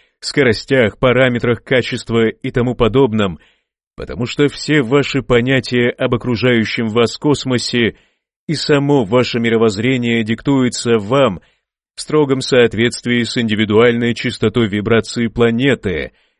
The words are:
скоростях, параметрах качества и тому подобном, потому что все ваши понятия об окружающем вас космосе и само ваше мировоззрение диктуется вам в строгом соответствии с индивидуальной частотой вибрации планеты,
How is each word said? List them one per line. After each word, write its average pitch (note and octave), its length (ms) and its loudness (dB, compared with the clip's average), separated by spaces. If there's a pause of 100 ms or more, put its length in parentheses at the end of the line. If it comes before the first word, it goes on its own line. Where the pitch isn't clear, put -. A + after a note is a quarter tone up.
(200)
скоростях, C3 800 0
параметрах B2 680 0
качества A#2 640 0
и B2 240 -6
тому B2 220 0
подобном, A2 680 0 (560)
потому - 300 -8
что C#3+ 220 0
все D3 340 0
ваши C3 400 0
понятия B2 680 0
об B2+ 260 -2
окружающем A#2 720 0
вас A2 300 0
космосе B2 800 -2 (500)
и E3 60 -2
само C#3+ 500 0
ваше A#2+ 360 0
мировоззрение A#2 840 0
диктуется A#2+ 720 0
вам G#2+ 440 0 (540)
в - 60 -16
строгом C#3 400 0
соответствии A#2+ 800 0
с A2+ 160 -4
индивидуальной A2+ 800 2
частотой A#2 520 -2
вибрации A2 600 -2
планеты, A#2 840 -2 (260)